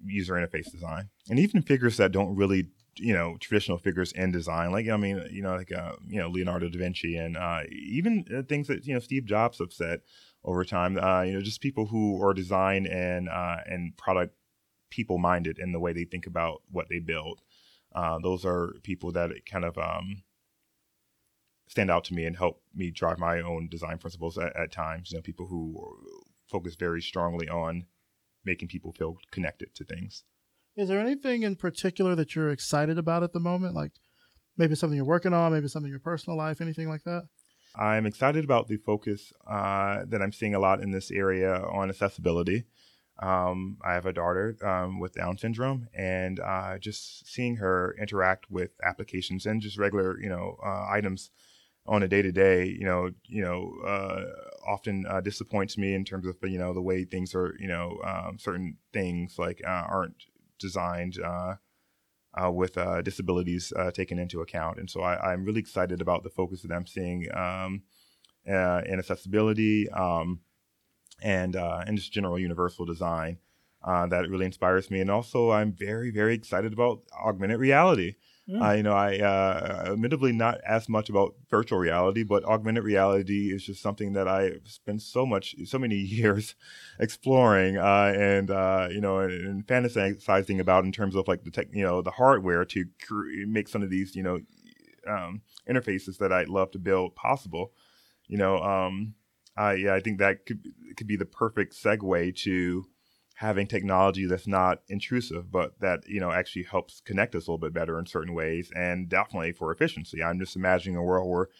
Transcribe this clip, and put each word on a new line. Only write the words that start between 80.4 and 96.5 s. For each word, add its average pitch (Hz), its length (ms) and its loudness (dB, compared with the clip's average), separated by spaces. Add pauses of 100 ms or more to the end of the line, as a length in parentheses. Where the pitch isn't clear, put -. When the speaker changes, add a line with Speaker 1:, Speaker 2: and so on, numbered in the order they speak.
Speaker 1:
as 110 220 2
much 107 220 0
about 98 260 4 (140)
virtual 110 300 2
reality, 90 440 4
but 104 220 2
augmented 110 380 2
reality 98 680 4
is 98 140 -4
just 98 160 -10
something 101 320 -2
that 98 140 2
I 95 380 2
spend 107 360 -8
so 127 240 0
much, 101 300 -2 (100)
so 131 140 -4
many 117 160 0
<laughs> - 0 -
years 104 580 2 (460)
exploring, 110 800 6
uh, 101 380 8
and, 98 360 4
uh, 95 400 4
you 101 100 -4
know, 95 180 2
and, 95 120 2
and 98 360 -6
fantasizing 101 920 2
about 92 240 6
in 95 80 0
terms 98 240 -2
of, 95 120 2
like, 90 160 2
the 85 80 -12
tech, - 200 -4
you 101 120 -2
know, 90 180 2
the 87 100 -4
hardware 95 540 6
to 90 200 -4 (160)
cre-, 101 460 -6
make 107 200 0
some 104 140 -4
of 98 80 -2
these, 95 260 -2
you 95 80 -6
know, 90 160 0 (680)
um, 98 340 -6 (280)
interfaces 101 480 -2
that 95 140 2
I'd 90 180 4
love 95 220 2